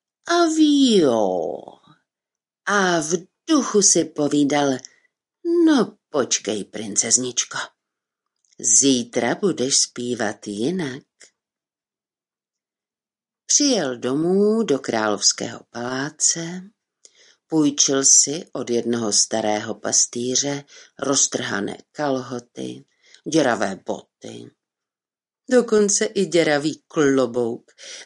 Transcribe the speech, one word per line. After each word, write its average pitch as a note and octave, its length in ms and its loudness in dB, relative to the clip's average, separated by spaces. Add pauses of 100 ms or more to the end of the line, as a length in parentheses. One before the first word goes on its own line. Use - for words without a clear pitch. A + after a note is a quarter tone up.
(260)
a F4 200 2
vio. F#3+ 1160 4 (1040)
A F#3 340 2
v D#3 140 -4 (360)
duchu B3+ 320 2
si E3+ 240 4
povídal: D3 720 2 (880)
„No D4 320 2 (120)
počkej, G#2+ 540 -2
princezničko, A#2 920 -4 (1000)
zítra B2 760 0
budeš C#3+ 440 -2
zpívat A#2 680 -6
jinak.“ C3+ 560 -4 (2500)
Přijel F#3+ 520 0
domů F3+ 680 2
do C3+ 160 0
královského A2 800 -2 (100)
paláce, D3+ 920 -6 (840)
půjčil C#3+ 580 2
si - 480 2
od A#2+ 160 -6
jednoho A#2 440 -2
starého G#2+ 640 -2
pastýře C3 880 -2 (360)
roztrhané B2 800 -4 (140)
kalhoty, C3 920 -8 (460)
děravé A2+ 540 0
boty, - 680 -12 (1000)
dokonce A3 560 2
i G3 200 0
děravý D3+ 640 0
klobouk, B2 840 0 (340)